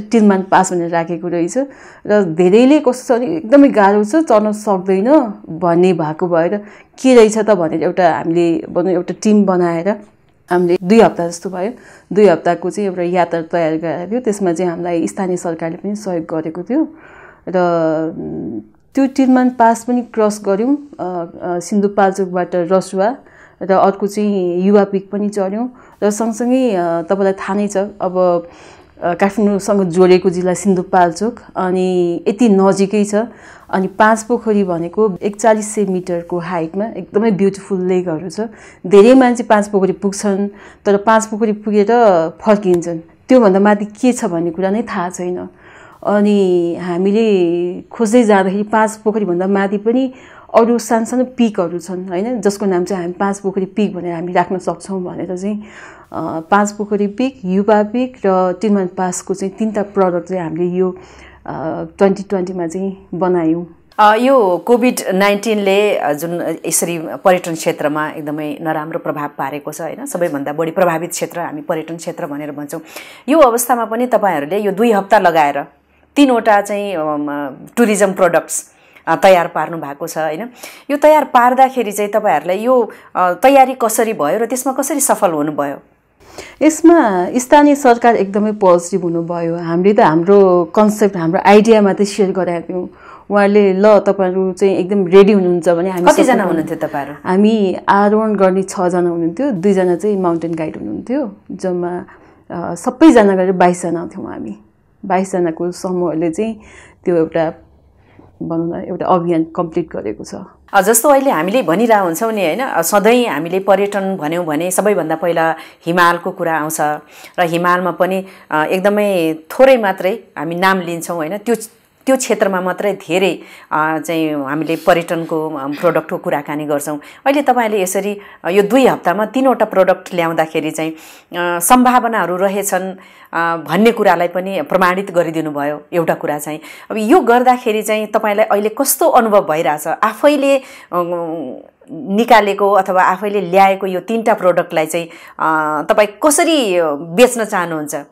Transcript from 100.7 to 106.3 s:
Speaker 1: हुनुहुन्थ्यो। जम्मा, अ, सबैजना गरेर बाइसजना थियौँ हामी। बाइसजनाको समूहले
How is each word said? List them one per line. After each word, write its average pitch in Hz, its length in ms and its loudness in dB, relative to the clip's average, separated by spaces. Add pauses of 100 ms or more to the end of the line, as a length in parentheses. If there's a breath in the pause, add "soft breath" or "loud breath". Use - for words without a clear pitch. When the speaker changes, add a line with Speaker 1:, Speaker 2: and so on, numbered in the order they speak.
Speaker 1:
हुनुहुन्थ्यो। 233 580 -6 (160)
जम्मा, 180 540 -6 (460 soft breath)
अ, 175 240 -6
सबैजना 240 600 4
गरेर 185 160 0
बाइसजना 180 640 0
थियौँ - 160 -12
हामी। - 280 -12 (460)
बाइसजनाको 180 640 -2
समूहले 175 600 -4